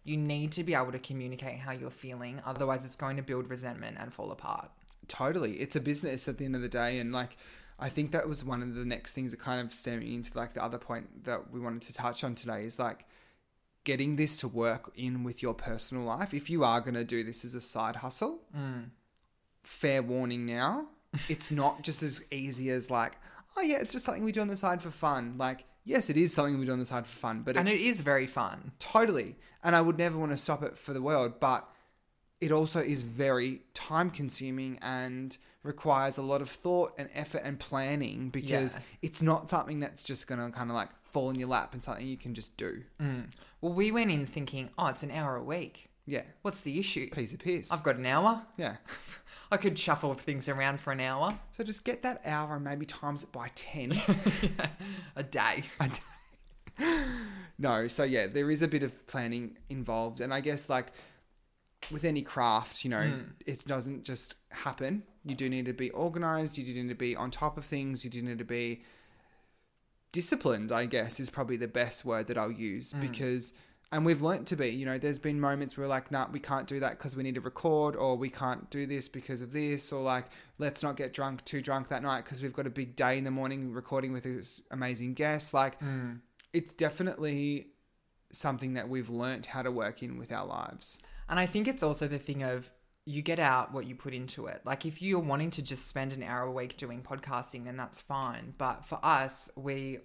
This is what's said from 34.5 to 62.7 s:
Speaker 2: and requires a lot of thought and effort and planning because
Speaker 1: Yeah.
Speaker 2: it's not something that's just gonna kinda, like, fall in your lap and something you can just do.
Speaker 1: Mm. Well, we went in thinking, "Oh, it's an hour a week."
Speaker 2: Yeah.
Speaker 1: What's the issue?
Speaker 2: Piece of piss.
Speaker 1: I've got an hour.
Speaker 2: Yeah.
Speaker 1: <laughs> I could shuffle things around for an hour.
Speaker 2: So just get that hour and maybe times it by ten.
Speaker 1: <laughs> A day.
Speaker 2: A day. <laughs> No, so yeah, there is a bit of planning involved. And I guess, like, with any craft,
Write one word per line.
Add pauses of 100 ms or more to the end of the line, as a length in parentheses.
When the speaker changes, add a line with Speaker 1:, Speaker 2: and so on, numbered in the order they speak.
Speaker 2:
and (280)
requires
a
lot
of
thought
and
effort
and
planning
because
Speaker 1:
Yeah. (220)
Speaker 2:
it's
not
something
that's
just
gonna
kinda,
like, (140)
fall
in
your
lap
and
something
you
can
just
do. (160)
Speaker 1:
Mm. (340)
Well,
we
went
in
thinking,
"Oh,
it's
an
hour
a
week." (160)
Speaker 2:
Yeah. (200)
Speaker 1:
What's
the
issue?
Speaker 2:
Piece
of
piss.
Speaker 1:
I've
got
an
hour. (120)
Speaker 2:
Yeah. (360)
Speaker 1:
<laughs>
I
could
shuffle
things
around
for
an
hour. (140)
Speaker 2:
So
just
get
that
hour
and
maybe
times
it
by
ten.
Speaker 1:
<laughs>
A
day. (160)
Speaker 2:
A
day. (800)
<laughs> (560)
No,
so
yeah,
there
is
a
bit
of
planning (120)
involved.
And
I
guess,
like, (1040)
with
any
craft,